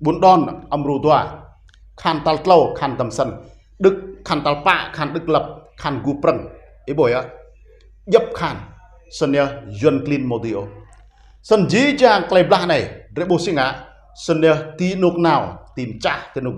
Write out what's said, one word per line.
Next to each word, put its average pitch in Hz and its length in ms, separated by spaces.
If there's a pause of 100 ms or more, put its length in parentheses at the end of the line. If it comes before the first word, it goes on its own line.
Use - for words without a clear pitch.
buồn 165 200
đòn. 185 260 (240)
Âm 147 140
rù 139 180
đoa. 143 260 (680)
Khăn 160 280
tàu 156 200
lâu. 170 340
Khăn 135 200
tầm 120 120
sân. 120 340 (340)
Đức. 190 240 (220)
Khăn 156 200
tàu 147 200
bạ. 151 300
Khăn 147 200
đức 165 140
lập. 151 280 (200)
Khăn 135 280
gu 143 80 (100)
prân. 117 140 (480)
Ý 131 100
bồi 123 180
á. 127 100 (840)
Dấp 220 160 (120)
khăn. 151 220 (540)
Sân 143 220
nhá. 139 160 (340)
Yuan 139 220
clean 139 240
mô 120 160
tư 113 80
ô. 101 120 (800)
Sân 202 280
dí 254 280
chàng 214 300
clay 185 160
bla 180 220
này. 143 220 (280)
Rễ 165 80
bố 180 140
sinh 185 180
á. 135 280 (420)
Sân 160 140
nhá. 156 140 (240)
Tí 180 160
nục 180 200
nào. 143 440 (180)
Tìm 120 240
chá. 147 340
Tí 135 60
nục 127 180